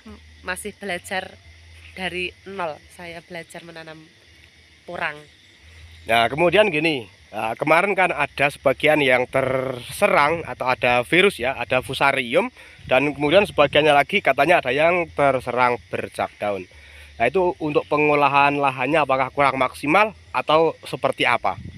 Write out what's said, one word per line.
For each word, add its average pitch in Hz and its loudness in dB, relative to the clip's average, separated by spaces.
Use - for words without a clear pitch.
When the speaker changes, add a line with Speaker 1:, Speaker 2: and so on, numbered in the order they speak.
Speaker 1:
m-, 208 -20
masih 185 -10
belajar 185 -8
dari 180 -8
nol. 175 -8
Saya 170 -16
belajar 170 -16
menanam 160 -18
porang. 170 -6
Speaker 2:
Nah, 117 4
kemudian 175 2
gini, 151 -2
nah, 110 -6
kemarin 165 2
kan 180 2
ada 143 -2
sebagian 147 0
yang 127 2
terserang 135 0
atau 123 -10
ada 123 2
virus, 185 2
ya, 123 -4
ada 120 -2
fusarium, 139 0
dan 139 2
kemudian 147 2
sebagiannya 147 2
lagi 143 0
katanya 147 4
ada 127 -2
yang 165 2
terserang 123 0
bercak 104 -6
daun. 101 -4
Nah, 117 0
itu 180 0
untuk 151 0
pengolahan 143 2
lahannya 139 0
apakah 131 0
kurang 131 0
maksimal 170 0
atau 151 0
seperti 135 -4
apa? 113 -2